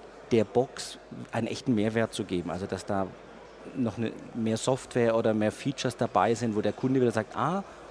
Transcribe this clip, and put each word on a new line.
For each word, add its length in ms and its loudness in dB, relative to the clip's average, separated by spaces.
der 120 6
Box 540 -2
einen 140 -2
echten 280 0
Mehrwert 400 2
zu 100 -2
geben. 260 -2
Also 160 -4
dass 200 -6
da 200 0
noch 220 -2
eine, 120 -2
mehr 220 0
Software 600 2
oder 180 4
mehr 180 2
Features 460 -4
dabei 360 4
sind, 220 0
wo 60 2
der 100 2
Kunde 280 2
wieder 120 6
sagt, 240 -2
"Ah, 260 0